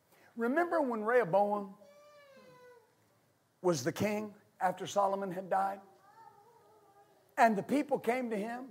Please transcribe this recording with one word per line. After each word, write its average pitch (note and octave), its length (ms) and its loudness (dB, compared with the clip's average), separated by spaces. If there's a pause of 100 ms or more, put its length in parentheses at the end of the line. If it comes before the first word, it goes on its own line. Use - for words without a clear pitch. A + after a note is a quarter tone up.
(360)
Remember D#4+ 460 0
when A3+ 220 -2
Rehoboam G3+ 720 2 (1900)
was E3+ 220 2
the D#3 80 0
king G#3 420 -2 (260)
after F#3 260 -2
Solomon G3 460 0
had F#3 180 -8
died? G3 300 0 (1600)
And A3+ 180 6
the - 80 -2
people C#4 340 0
came A#3+ 320 -4
to A3 80 -4
him, A#3 340 -8